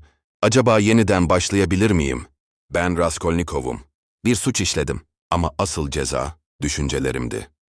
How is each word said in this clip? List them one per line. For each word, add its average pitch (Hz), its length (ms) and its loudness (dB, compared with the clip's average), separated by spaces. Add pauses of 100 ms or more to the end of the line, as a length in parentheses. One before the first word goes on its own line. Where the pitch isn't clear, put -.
(420)
"Acaba 110 360 4
yeniden 101 500 4
başlayabilir 95 600 2
miyim? 69 360 0 (440)
Ben 87 280 0
Raskolnikov'um. 80 800 -2 (440)
Bir 120 100 2
suç 117 260 -2
işledim. 71 420 -4 (280)
Ama 85 280 0
asıl 78 320 -4
ceza 69 480 -6 (240)
düşüncelerimdi. 65 880 -4 (200)